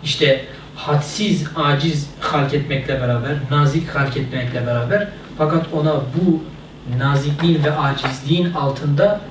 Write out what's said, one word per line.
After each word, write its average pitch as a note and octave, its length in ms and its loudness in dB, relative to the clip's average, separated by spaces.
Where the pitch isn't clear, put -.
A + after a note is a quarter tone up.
İşte C#3+ 400 2
hadsiz, D3 680 0
aciz D3 540 0
halk C#3 340 0
etmekle C3+ 460 -2
beraber, B2 360 0
nazik D3 440 2
halk C#3 220 0
etmekle B2 500 -2
beraber, A#2+ 420 0
fakat D#3 340 2
ona D#3 200 2
bu D#3+ 500 2
nazikliğin D3 680 2
ve D3 120 2
acizliğin D3 760 0
altında D3 680 2